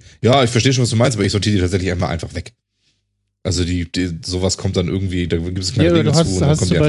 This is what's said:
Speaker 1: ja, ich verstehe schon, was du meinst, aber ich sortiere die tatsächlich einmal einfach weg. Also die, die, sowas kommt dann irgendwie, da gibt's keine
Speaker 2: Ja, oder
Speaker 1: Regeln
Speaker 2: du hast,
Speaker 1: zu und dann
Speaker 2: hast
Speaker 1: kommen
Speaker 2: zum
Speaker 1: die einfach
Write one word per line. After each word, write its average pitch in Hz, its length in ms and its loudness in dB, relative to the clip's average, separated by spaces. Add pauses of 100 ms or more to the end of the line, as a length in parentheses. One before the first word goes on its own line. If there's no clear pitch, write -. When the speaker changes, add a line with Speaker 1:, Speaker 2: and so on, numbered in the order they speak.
(220)
Speaker 1:
ja, 131 200 6
ich 135 80 2
verstehe 123 220 2
schon, 127 100 2
was 117 80 0
du 117 60 0
meinst, 117 220 2
aber 98 80 2
ich 95 60 0
sortiere 104 240 0
die 92 40 2
tatsächlich 90 320 0
einmal 87 160 -2
einfach 80 260 -6
weg. - 200 -12 (880)
Also 90 200 -2
die, 85 260 -4
die, 90 340 -4
sowas 92 320 -2
kommt 95 200 -4
dann 90 100 0
irgendwie, 92 400 -2
da 85 100 -2
gibt's 92 380 -4
keine 151 120 4
Speaker 2:
Ja, 175 40 4
oder 170 100 2
Speaker 1:
Regeln 147 140 2
Speaker 2:
du 156 60 4
hast, 165 80 2
Speaker 1:
zu 190 60 -2
und 185 80 0
dann 139 80 2
Speaker 2:
hast 156 80 2
Speaker 1:
kommen 95 100 0
Speaker 2:
zum 175 100 2
Speaker 1:
die 156 60 4
einfach - 40 4